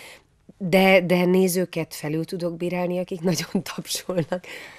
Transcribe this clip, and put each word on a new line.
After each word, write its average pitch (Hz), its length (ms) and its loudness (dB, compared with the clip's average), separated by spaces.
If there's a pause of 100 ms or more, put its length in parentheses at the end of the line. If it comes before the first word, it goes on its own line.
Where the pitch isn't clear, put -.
(580)
de, 190 440 6
de 180 240 2
nézőket 180 680 0
felül 156 300 -4
tudok 170 320 -6
bírálni, 180 420 -4
akik 180 280 -8
<laughs> 185 40 4
nagyon 160 320 -2 (120)
tapsolnak. 180 680 -6 (340)